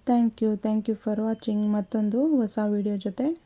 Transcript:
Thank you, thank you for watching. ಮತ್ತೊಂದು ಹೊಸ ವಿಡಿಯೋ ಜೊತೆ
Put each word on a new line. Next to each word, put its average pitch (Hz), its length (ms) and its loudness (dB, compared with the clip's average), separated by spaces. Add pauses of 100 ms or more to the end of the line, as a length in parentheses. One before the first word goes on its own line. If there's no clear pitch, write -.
Thank 240 400 2
you, 220 160 2
thank 214 280 -2
you 220 100 0
for 214 200 -4
watching. 220 440 -2 (120)
ಮತ್ತೊಂದು 208 480 0 (120)
ಹೊಸ 240 240 0 (120)
ವಿಡಿಯೋ 208 300 -2
ಜೊತೆ 202 280 -4 (200)